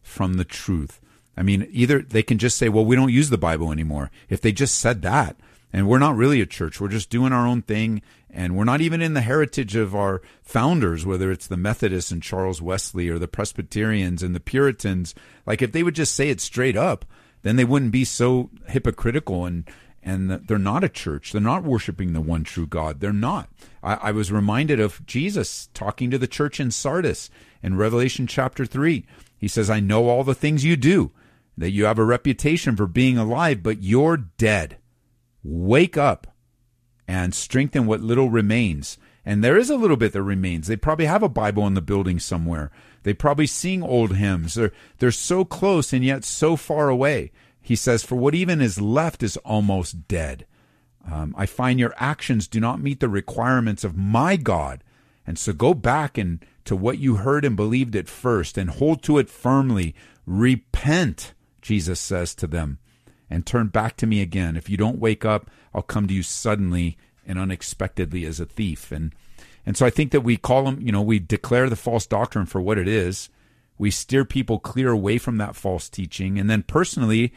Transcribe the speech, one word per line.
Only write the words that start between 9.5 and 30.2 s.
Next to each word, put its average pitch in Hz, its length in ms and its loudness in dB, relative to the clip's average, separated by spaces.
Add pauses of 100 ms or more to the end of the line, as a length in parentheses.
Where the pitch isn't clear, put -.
of 104 200 -2
our 98 260 -2 (220)
founders, 113 600 0
whether 92 260 -2
it's - 160 -8
the 95 100 -6
Methodists 92 540 -2
and 85 100 -6
Charles 92 400 -6
Wesley 90 460 -4
or 85 100 -2
the 85 120 -6
Presbyterians 104 920 -4
and 90 140 -4
the 87 60 -6
Puritans. 104 760 -2 (300)
Like, 110 160 -2
if 120 100 0
they 165 120 0
would 170 120 -2
just 156 200 -2
say 143 140 0
it 113 120 -2
straight 127 340 -2
up, 135 300 -2 (380)
then 143 120 0
they 127 100 4
wouldn't 127 280 2
be 127 120 2
so 123 440 0 (180)
hypocritical 117 800 -2
and, 87 220 -6 (360)
and 95 260 -2
they're 104 300 -2
not 104 240 0
a 175 60 0
church. - 420 -10
They're 104 100 -2
not 143 220 0
worshiping 101 480 -2
the 80 100 -2
one 82 220 -2
true 82 240 -6
God. 78 320 -6
They're 101 140 -2
not. 120 360 -2 (320)
I, 95 140 -4
I 107 160 -4
was 104 200 -2
reminded 110 500 2
of - 240 -2
Jesus 175 680 -4
talking 120 380 -4
to 135 60 0
the 123 100 -2
church - 320 -4
in 127 120 -2
Sardis 143 580 -2 (340)
in 95 140 -2
Revelation 120 500 0
chapter 127 380 -2
three. 143 400 0 (320)
He 104 100 -4
says, 104 220 0
"I 107 100 2
know 107 300 4
all 123 160 4